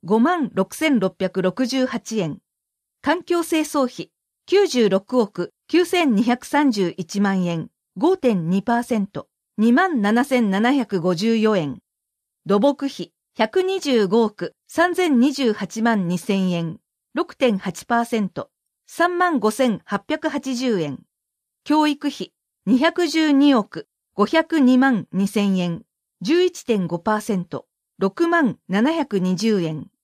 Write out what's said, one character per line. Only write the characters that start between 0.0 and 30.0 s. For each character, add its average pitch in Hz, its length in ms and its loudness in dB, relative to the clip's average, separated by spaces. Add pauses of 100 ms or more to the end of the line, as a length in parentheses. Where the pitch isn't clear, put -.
五 214 120 2
万 302 340 0
六 - 220 -4
千 302 240 2
六 190 100 0
百 185 320 -4
六 185 240 0
十 254 220 -2
八 220 320 -6
円。 160 200 -4 (640)
環 330 220 -2
境 339 200 -2
清 320 200 0
掃 285 220 -2
費、 - 260 -10 (340)
九 381 220 2
十 240 200 2
六 196 320 0
億 - 320 -4 (160)
九 349 160 2
千 339 300 2
二 202 100 2
百 240 220 0
三 294 240 2
十 196 260 -2
一 190 260 -6
万 196 220 0
円。 170 280 -4 (240)
五 311 200 2
点 185 360 -2
二 190 100 0
パ 233 180 -2
ー 240 40 -6
セ 226 160 -2
ン 196 80 -2
ト。 - 200 -14 (300)
二 226 160 4
万 320 300 2
七 220 200 2
千 233 280 0
七 220 220 2
百 208 280 -2
五 180 140 0
十 226 220 0
四 214 200 2
円。 147 220 -4 (680)
土 202 140 2
木 277 260 0
費、 - 280 -10 (200)
百 370 300 0
二 381 160 -2
十 247 260 2
五 220 200 2
億 - 280 -8 (140)
三 349 260 0
千 330 260 2
二 269 140 4
十 247 200 0
八 214 280 -6
万 220 260 0
二 175 120 -2
千 190 320 -2
円。 170 280 -6 (360)
六 330 180 -4
点 233 240 0
八 - 300 -10
パ 233 140 0
ー 233 40 -2
セ 233 140 -4
ン 196 100 -4
ト。 - 220 -12 (340)
三 349 320 -2
万 349 220 0
五 208 100 2
千 240 360 0
八 202 220 -6
百 311 220 -4
八 269 260 -6
十 240 260 -2
円。 147 220 -8 (600)
教 302 240 2
育 294 220 -4
費、 - 220 -12 (360)
二 233 100 4
百 330 300 2
十 311 240 2
二 277 240 4
億 196 320 -4 (260)
五 202 140 2
百 320 320 0
二 254 180 6
万 254 340 2
二 196 160 -2
千 196 300 0
円。 175 260 -4 (380)
十 320 220 2
一 349 200 -4
点 202 220 0
五 170 140 -4
パ 214 160 -2
ー 208 60 -4
セ 208 160 -4
ン 175 80 -6
ト。 - 200 -12 (320)
六 196 300 -2
万 330 400 0
七 220 260 2
百 302 260 -2
二 185 160 0
十 208 280 0
円。 156 260 -8 (140)